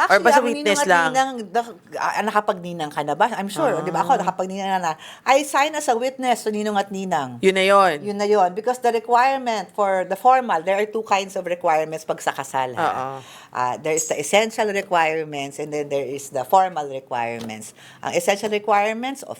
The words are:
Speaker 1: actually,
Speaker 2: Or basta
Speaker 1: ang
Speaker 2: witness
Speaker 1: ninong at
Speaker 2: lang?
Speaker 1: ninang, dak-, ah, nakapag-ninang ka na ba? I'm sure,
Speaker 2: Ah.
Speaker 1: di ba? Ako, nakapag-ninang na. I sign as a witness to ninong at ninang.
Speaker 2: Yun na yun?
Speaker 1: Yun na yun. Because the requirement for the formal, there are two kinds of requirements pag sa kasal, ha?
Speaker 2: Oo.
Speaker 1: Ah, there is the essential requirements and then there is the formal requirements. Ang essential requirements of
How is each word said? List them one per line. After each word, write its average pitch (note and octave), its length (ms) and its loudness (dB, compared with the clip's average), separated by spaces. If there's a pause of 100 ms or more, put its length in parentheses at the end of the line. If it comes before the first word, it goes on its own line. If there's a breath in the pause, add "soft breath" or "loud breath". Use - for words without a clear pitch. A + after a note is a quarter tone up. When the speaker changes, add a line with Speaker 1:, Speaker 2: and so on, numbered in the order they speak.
Speaker 1:
actually, D4 160 4
Speaker 2:
Or G3+ 80 4
basta C#4 160 6
Speaker 1:
ang A#3+ 80 0
Speaker 2:
witness G3+ 320 0
Speaker 1:
ninong - 0 -
at - 80 0
Speaker 2:
lang? E3+ 240 6
Speaker 1:
ninang, C4+ 180 0 (220)
dak-, A#3 240 -4 (240)
ah, E3+ 240 -2
nakapag-ninang F3+ 640 -2
ka D3 160 -4
na D3 80 0
ba? G3 240 2
I'm G3 160 -6
sure, B3 240 0
Speaker 2:
Ah. D#3 80 -4
Speaker 1:
di F3+ 80 -4
ba? E3 80 0
Ako, G#3+ 160 2
nakapag-ninang F#3+ 640 -2
na. D#3+ 160 -4 (320 loud breath)
I C#4 160 4
sign D4 320 0
as D4 160 0
a A3+ 80 2
witness B3+ 400 -2
to A#3 80 -6
ninong G#3 320 -2
at G3 80 -2
ninang. E3+ 560 -4
Speaker 2:
Yun F#3+ 80 6
na F#3+ 160 2
yun? F#3+ 320 6
Speaker 1:
Yun G3+ 160 -6
na G#3 80 -2
yun. G3+ 320 4
Because A#3+ 240 -2
the A#3+ 80 2
requirement A#3+ 880 0
for F#3+ 320 0
the F#3 80 -2
formal, A#3+ 480 4
there G3 160 2
are G#3 80 -2
two G#3+ 160 -6
kinds G3 320 0
of F#3 80 -4
requirements D#3+ 640 -2
pag - 160 -4
sa D3 80 -2
kasal, C3 400 -4
ha? A#2 80 -6
Speaker 2:
Oo. C3 280 -2 (440 loud breath)
Speaker 1:
Ah, B2 240 -2
there D#3 160 -4
is D#3 160 -2
the - 80 -2
essential G#3+ 560 0
requirements D#3 880 -2
and D3 80 -6
then D3 240 -6
there C#3 160 -2
is C#3 240 -10
the B2+ 160 -4
formal F3+ 400 2
requirements. A#2 880 -8 (240 loud breath)
Ang C3 160 -2
essential G3+ 320 0
requirements G#3+ 720 0
of - 200 -14